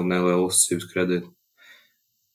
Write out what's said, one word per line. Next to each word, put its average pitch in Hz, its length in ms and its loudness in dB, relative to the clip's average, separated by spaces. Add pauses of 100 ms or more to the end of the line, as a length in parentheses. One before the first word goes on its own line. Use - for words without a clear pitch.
nelielu 90 400 2
uzticības 87 480 0
kredītu. 90 400 -2 (1040)